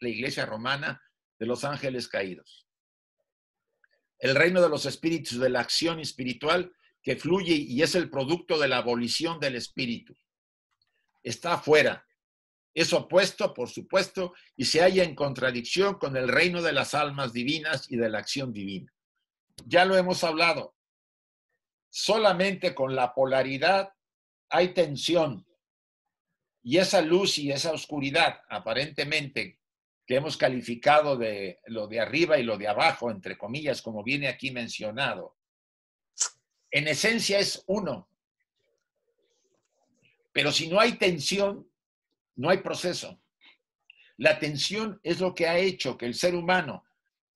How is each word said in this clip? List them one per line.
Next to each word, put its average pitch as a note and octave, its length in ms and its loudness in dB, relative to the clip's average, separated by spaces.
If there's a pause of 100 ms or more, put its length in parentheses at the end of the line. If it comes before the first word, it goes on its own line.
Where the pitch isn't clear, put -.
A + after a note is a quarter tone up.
la B2 80 -4
Iglesia B2+ 360 -4
romana C3+ 560 -4 (380)
de A2+ 60 -6
los A#2+ 180 -2
ángeles C3+ 440 -4
caídos. - 600 -8 (1500)
El C3 160 2
reino F3 260 6
de E3+ 80 8
los C#3+ 160 -2
espíritus, C#3 540 -4
de B2+ 100 4
la B2 120 0
acción D#3+ 380 -2
espiritual D3 720 -2 (300)
que C3 140 -2
fluye E3+ 400 0
y C#3 260 -2
es E3+ 140 2
el E3 140 0
producto D3+ 500 -2
de C#3+ 80 2
la B2+ 100 2
abolición A#2+ 640 -2
del C#3 160 -2
espíritu. A#2 600 -8 (1080)
Está E3+ 300 -6
afuera. C#3+ 520 4 (680)
Es D#3+ 200 0
opuesto, F#3 600 2
por B2 160 -6
supuesto, F#3 640 -2 (220)
y B2+ 100 -2
se D3+ 160 2
halla F#3+ 220 6
en D#3 120 -4
contradicción C3+ 800 -2
con C#3 200 -4
el B2+ 140 0
reino E3+ 320 2
de E3 100 0
las C3+ 220 -2
almas C#3 400 -2
divinas D3+ 580 -4
y A#2+ 60 -4
de A#2 120 0
la G#2+ 100 -4
acción B2+ 340 -6
divina. G2 380 -10 (760)
Ya E3+ 180 6
lo F#3+ 140 4
hemos F3+ 260 2
hablado. D#3+ 520 0 (1120)
Solamente F#3+ 840 2
con C3 220 -2
la B2+ 180 0
polaridad C3+ 760 2 (600)
hay F3+ 240 4
tensión. D#3 720 0 (1160)
Y B2+ 140 0
esa F#3 240 4
luz E3+ 380 2
y C#3+ 120 -2
esa C#3 200 -2
oscuridad, D3 760 -2
aparentemente, C3 1120 -4 (460)
que B2 100 0
hemos C#3+ 220 -2
calificado C3+ 800 2
de G2+ 480 -4
lo A2 220 -8
de A2+ 120 -6
arriba D3+ 380 2
y B2+ 60 0
lo A2+ 140 -2
de G2+ 100 -6
abajo, A#2+ 440 0
entre G2 260 -10
comillas, B2+ 440 -6
como G#2+ 220 -10
viene C#3 240 -2
aquí C3 240 -6
mencionado, A2+ 840 -6 (1300)
en D3 180 0
esencia G3+ 520 0
es - 280 -2
uno. F3+ 400 -4 (2250)
Pero C#3+ 200 2
si D#3 160 0
no F3+ 120 2
hay A#3 140 6
tensión, G3 720 0 (680)
no B2+ 140 0
hay F3+ 100 4
proceso. D#3+ 600 -6 (960)
La D3+ 220 4
tensión F3+ 640 -4
es E3 160 -2
lo F3+ 140 0
que E3+ 140 0
ha E3+ 100 2
hecho F3 400 0
que - 80 -8
el A#2+ 80 -4
ser F3+ 220 0
humano, E3+ 480 0 (520)